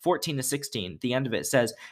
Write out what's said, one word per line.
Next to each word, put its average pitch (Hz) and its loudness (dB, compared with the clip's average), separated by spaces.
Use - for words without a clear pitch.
fourteen 170 0
to 131 -2
sixteen, 113 -4
the 123 0
end 131 2
of 110 -2
it 73 0
says, 120 4